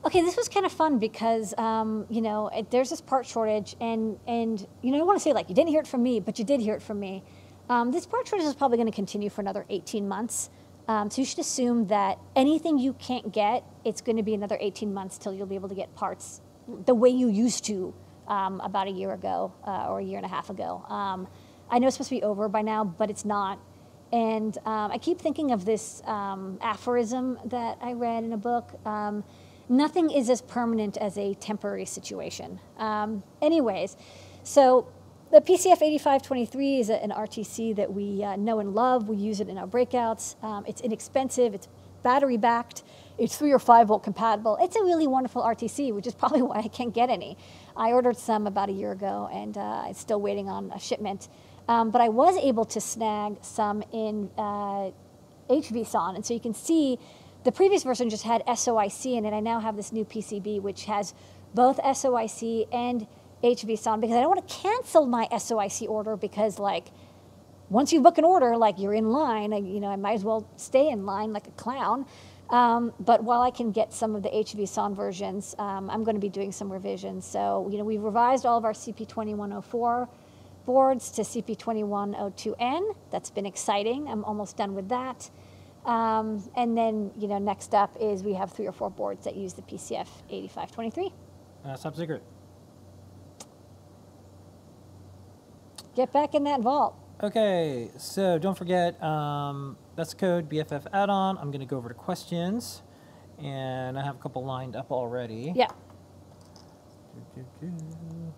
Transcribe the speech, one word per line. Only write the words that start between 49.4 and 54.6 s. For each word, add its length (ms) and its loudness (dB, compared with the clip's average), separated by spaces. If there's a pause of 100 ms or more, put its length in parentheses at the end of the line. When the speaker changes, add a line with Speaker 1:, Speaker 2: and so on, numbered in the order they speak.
Speaker 1:
uh, 320 -6
it's 100 -14
still 220 -2
waiting 260 -2
on 240 -8
a 80 -12
shipment. 480 -6 (400)
Um, 240 4
but 80 6
I 80 8
was 300 6
able 260 4
to 160 -2
snag 640 -2
some 500 -2
in, 460 -4
uh, 540 -4 (580)